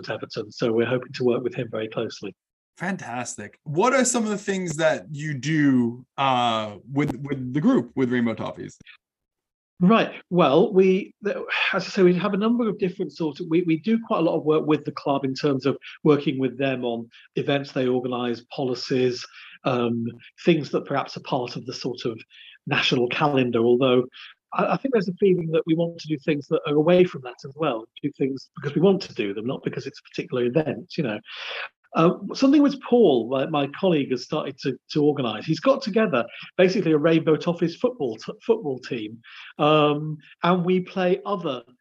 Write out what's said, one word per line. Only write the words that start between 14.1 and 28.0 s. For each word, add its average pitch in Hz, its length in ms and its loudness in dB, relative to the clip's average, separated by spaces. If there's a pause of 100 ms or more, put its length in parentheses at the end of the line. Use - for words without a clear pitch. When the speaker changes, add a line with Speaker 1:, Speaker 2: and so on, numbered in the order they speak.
Speaker 1:
a - 20 0
lot 165 160 2
of 143 60 -6
work 151 240 2
with 151 180 2
the 151 60 -6
club 139 340 -2
in 131 80 -2
terms 135 320 -2
of 135 100 0 (280)
working 143 340 2
with 131 220 -2
them 131 260 -2
on 117 240 -6 (260)
events 139 360 -2
they 127 160 -2
organise, 123 560 -2 (120)
policies, 127 720 -2 (380)
um, 120 420 0 (400)
things 160 240 2
that - 160 -4
perhaps 139 320 -4
are - 40 -14
part 123 340 -6
of 117 100 -12
the 120 80 -10
sort - 320 -8
of 113 100 -4 (520)
national 127 420 0
calendar, 127 520 2
although 123 420 6 (500)
I, - 200 0
I 180 40 2
think 269 160 -4
there's 202 160 2
a 180 100 -4
feeling 175 320 2
that 160 140 0
we 165 80 0
want 170 240 0
to 151 100 -16
do 151 120 -2
things 147 300 -2
that 156 180 0
are 147 80 0
away 175 280 6
from 160 200 -4
that 127 200 -12
as 135 120 -16
well, 131 300 -2 (180)